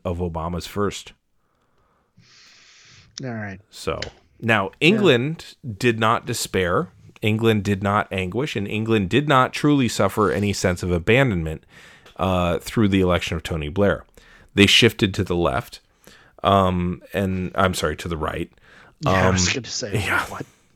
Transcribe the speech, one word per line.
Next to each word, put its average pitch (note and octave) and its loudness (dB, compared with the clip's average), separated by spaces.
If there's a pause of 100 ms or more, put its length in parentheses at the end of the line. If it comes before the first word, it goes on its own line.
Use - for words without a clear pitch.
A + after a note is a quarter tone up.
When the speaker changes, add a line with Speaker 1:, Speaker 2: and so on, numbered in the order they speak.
Speaker 1:
of F2 -4
Obama's E2+ -6
first. - -6 (2000)
Speaker 2:
All A#2+ -8
right. G2+ -12 (100)
Speaker 1:
So, - -8 (420)
now, A2 0 (100)
Speaker 2:
Yeah. D3+ 4
Speaker 1:
England E3 2 (200)
did A#2 0
not A2 2
despair. G#2 -2 (340)
England A2 2
did G2+ 0
not G2+ 0
anguish, F#2+ -4
and G2+ -4
England G#2+ 0
did A2+ 2
not C3 4
truly C#3+ 2
suffer G2 2
any G2 0
sense F2+ -2
of F2+ -2
abandonment, F2+ 0 (540)
uh, F2+ 0
through G#2+ 0
the F#2+ 4
election F2 0
of D#2+ -8
Tony D2+ -6
Blair. F#2+ 0 (500)
They G2+ 8
shifted G#2+ 4
to G2 -4
the F2+ -2
left, D#2 -2 (640)
um, F2+ 2 (100)
and, F#2 -4
I'm F#2 0
sorry, D2+ -2
to - -10
the E2+ -4
right. D#2 -6 (500)
Speaker 2:
Yeah, F#2 2
I - 6
was F#2 2
Speaker 1:
Um, - -2
Speaker 2:
gonna A2+ -6
say, G#2+ -8
Speaker 1:
yeah. - -2
Speaker 2:
what? - -12 (300)